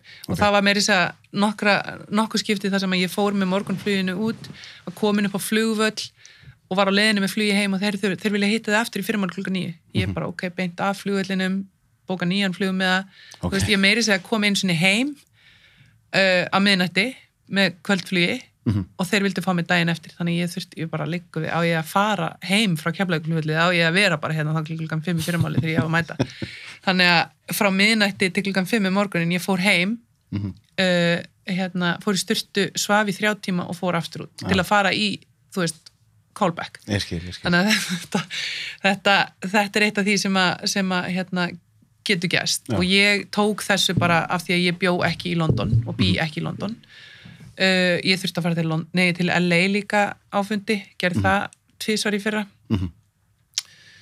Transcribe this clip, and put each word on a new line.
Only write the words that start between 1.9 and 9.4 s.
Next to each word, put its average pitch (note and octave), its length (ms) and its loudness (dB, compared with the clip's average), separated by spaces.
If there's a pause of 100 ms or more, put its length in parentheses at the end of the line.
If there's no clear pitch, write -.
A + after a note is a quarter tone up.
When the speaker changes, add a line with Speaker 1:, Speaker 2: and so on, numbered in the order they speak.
Speaker 1:
nokkur G#3 300 0
skipti G3+ 300 -2
þar G3 120 0
sem F#3 120 0
að F3+ 100 2
ég E3+ 80 -4
fór G3+ 200 0
með F#3+ 200 0
morgunfluginu F#3+ 600 -2 (120)
út, - 220 -8 (360)
var F3+ 100 -12
komin G#3 340 2
upp G3+ 100 -4
á - 20 -8
flugvöll A3 680 0 (600)
og F#3 100 -4
var G3 100 4
á G3 40 2
leiðinni G#3 300 2
með F#3+ 100 -2
flugi G#3 200 0
heim G3 220 2
og F#3 60 -4
þeir, G#3 200 -2
þeir, F#3+ 160 0
þeir G#3 160 -2
vilja G3+ 160 2
hitta A3 220 -2
þig G#3 100 4
aftur A3 220 -4
í - 40 -12
fyrramálið G3+ 300 -2
klukkan F#3+ 200 -4